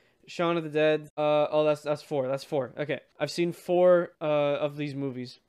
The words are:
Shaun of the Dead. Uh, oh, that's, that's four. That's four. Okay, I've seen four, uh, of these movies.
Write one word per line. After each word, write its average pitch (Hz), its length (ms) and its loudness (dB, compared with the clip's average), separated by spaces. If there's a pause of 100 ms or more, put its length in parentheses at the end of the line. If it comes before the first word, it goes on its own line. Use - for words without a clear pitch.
(260)
Shaun 170 300 -2
of 160 80 -2
the 156 60 -8
Dead. 151 460 2
Uh, 151 340 2
oh, 151 140 2
that's, 151 180 0
that's 147 200 -4
four. 131 260 -4
That's 135 160 -6
four. 131 340 -4
Okay, 143 220 -6 (180)
I've 147 120 -4
seen 175 220 -2
four, 180 680 4
uh, 160 40 -6 (320)
of 147 200 -4
these 147 180 -6
movies. 127 440 -8 (100)